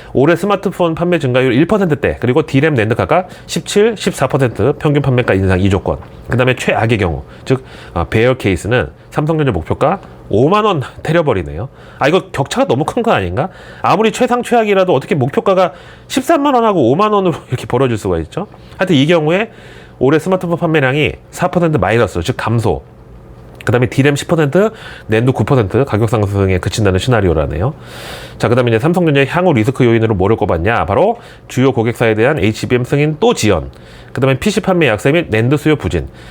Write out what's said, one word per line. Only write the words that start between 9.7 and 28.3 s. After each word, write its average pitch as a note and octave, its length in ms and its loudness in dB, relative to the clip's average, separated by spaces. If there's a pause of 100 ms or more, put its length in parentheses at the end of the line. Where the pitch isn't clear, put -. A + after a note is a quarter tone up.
오만 F3 380 2
원 F3 160 0 (200)
때려버리네요. A2 680 -2 (280)
아, C3+ 100 0
이거 F3 240 0
격차가 B3 340 -2
너무 C3 180 0
큰 A#3 180 -4
거 A3 100 0
아닌가? G2+ 360 -2 (320)
아무리 G3+ 320 2
최상 B3 300 -2
최악이라도 G#3 520 2
어떻게 - 200 -2
목표가가 F3+ 580 0 (360)
십삼만 C#4+ 460 0
원하고 G3+ 360 2
오만 G#3 220 2
원으로 F#3+ 220 0 (100)
<laughs> - 40 -20
이렇게 - 160 -6
벌어질 B2 320 0
수가 F#2 220 -2
있죠. E2 280 -8 (300)
하여튼 F#3 200 0
이 C3+ 100 4
경우에 E3+ 460 0 (460)
올해 C#3+ 200 2
스마트폰 F3+ 400 -2
판매량이 D3 540 0 (180)
사 - 180 -2
퍼센트 E3+ 300 0
마이너스, G#2+ 420 0
즉 - 160 -4
감소. A2 460 -2 (840)
그다음에 B2 220 2
디램 C#3+ 280 2
십 - 140 -8
퍼센트, E3+ 420 2 (360)
낸드 A#2 260 2
구 - 120 -2
퍼센트 A#2+ 400 2
가격 A2 260 0
상승에 G2 480 0
그친다는 F#2+ 400 0
시나리오라네요. F#2 720 0 (640)